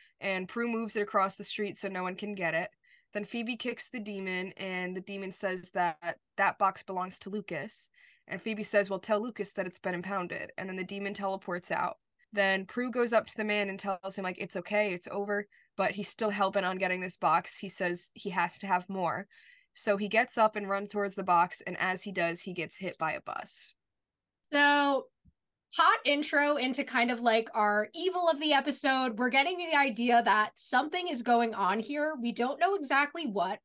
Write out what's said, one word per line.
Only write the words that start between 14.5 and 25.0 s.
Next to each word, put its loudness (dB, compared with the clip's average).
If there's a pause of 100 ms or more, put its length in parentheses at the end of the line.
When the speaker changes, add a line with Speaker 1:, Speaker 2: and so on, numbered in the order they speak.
Speaker 1:
okay, 0
it's -8
over," -4 (280)
but 2
he's -6
still -2
hell-bent 0
on -2
getting 0
this -8
box. 2
He -8
says -4
he -8
has -2
to -10
have 0
more. -2 (480)
So 0
he -4
gets 2
up 6
and -4
runs -2
towards -2
the -6
box, 4
and -6
as -2
he -8
does, -2
he -10
gets -6
hit -8
by 0
a -6
bus. -10 (800)
Speaker 2:
So, 6 (680)